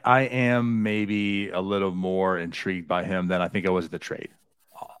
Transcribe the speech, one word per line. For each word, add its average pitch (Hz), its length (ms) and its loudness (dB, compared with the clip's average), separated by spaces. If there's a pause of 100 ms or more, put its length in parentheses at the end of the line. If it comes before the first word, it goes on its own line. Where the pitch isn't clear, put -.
I 127 180 6
am 123 600 2
maybe 104 680 0
a 90 100 -2
little 98 320 0
more 92 460 0
intrigued 85 500 -6
by 87 160 0
him 92 240 -2
than 90 120 2
I 87 80 0
think 95 180 -2
I 95 40 2
was 90 180 0
the 87 120 -8
trade. - 300 -10 (480)
Uh, - 80 -12 (140)